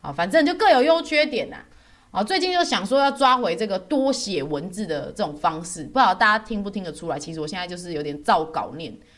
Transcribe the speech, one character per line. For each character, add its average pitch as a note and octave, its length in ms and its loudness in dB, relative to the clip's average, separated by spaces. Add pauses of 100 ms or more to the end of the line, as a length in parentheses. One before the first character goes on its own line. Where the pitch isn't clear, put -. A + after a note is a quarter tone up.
好， - 120 -10
反 E3+ 160 -2
正 D4+ 160 6
就 E4+ 100 2
各 G4+ 140 4
有 C4+ 140 8
优 E4 180 4
缺 D4+ 240 2
点 - 300 -2
啊。 - 100 -18 (460)
好， F#3 140 -2
最 F#4 160 0
近 F4+ 120 0
就 F4 120 2
想 G3 200 -2
说 B3 140 2
要 C#4 100 4
抓 C4+ 280 4
回 B3 180 0
这 A3 100 -2
个 G3 140 -2
多 C4+ 340 0
写 F#3+ 300 -4
文 D3 260 -6
字 G3 160 -8
的 D3+ 280 -6
这 G#3 100 -4
种 D3 140 -4
方 E3 280 -2
式， D#3 200 -10
不 - 60 -12
知 C4 140 4
道 F#3+ 80 6
大 A3 140 2
家 G#3+ 180 2
听 G#3 160 -6
不 G3+ 80 -6
听 G3+ 140 -8
得 E3 100 -8
出 - 140 -12
来， D#3+ 100 -2
其 - 160 -10
实 D#3+ 80 -8
我 D3+ 60 -4
现 D3+ 100 -8
在 F3+ 120 -8
就 F3+ 80 -8
是 F3 160 -10
有 D3+ 100 -4
点 D3 220 -6
照 F3 200 2
稿 D#3 320 -6
念， D#3+ 160 -12 (260)